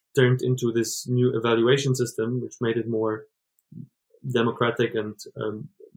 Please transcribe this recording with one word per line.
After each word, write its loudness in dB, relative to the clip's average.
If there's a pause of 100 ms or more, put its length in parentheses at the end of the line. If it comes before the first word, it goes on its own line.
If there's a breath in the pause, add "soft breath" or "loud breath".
(160)
turned 4
into 0
this -2
new 2
evaluation 2
system, -2
which -12
made 0
it -2
more -2 (1080)
democratic 0
and, -4 (260)
um, -6 (280)